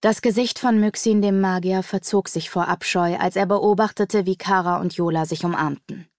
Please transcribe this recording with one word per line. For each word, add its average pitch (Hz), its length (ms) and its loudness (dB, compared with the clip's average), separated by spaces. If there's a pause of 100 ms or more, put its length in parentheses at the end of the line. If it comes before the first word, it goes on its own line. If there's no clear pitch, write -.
Das 220 200 2
Gesicht 233 380 0
von 233 200 4
Myxin 208 440 2
dem 196 180 2
Magier 185 400 0
verzog 190 480 -2
sich - 220 -6
vor 175 160 -2
Abscheu, 175 500 0
als 185 180 0
er 190 120 0
beobachtete, 208 800 2
wie 190 80 0
Kara 180 440 0
und 175 140 -4
Yola 165 320 0
sich 156 180 -6
umarmten. 170 640 -4 (120)